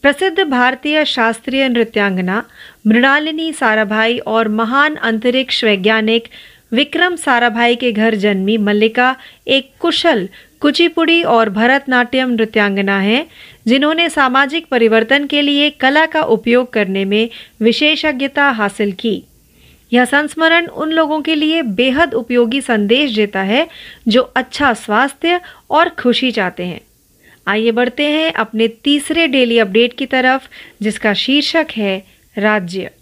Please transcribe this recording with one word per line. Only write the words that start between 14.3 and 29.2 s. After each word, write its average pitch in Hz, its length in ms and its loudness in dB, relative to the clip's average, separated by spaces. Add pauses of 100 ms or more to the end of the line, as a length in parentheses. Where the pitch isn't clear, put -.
परिवर्तन 226 600 2
के 294 160 0
लिए 285 240 2
कला 294 360 2
का 320 140 -2
उपयोग 233 520 2
करने 196 320 -2
में 208 220 0 (340)
विशेषज्ञता 285 880 0
हासिल 208 480 -2
की। 220 220 -4 (720)
यह 247 120 4
संस्मरण 320 640 0
उन 311 260 -6
लोगों 311 300 0
के 320 180 -2
लिए 311 200 0
बेहद 262 540 0
उपयोगी 240 460 0
संदेश 233 560 0
देता 208 260 -2
है 220 220 0 (460)
जो 240 120 4 (120)
अच्छा 254 400 0
स्वास्थ्य 269 640 -2 (320)
और 320 160 2 (120)
खुशी 247 320 0
चाहते 208 340 -4
हैं। 180 140 -8 (680)
आइए 220 240 0
बढ़ते 247 380 0
हैं 311 260 0
अपने 220 320 -2 (180)
तीसरे 294 420 0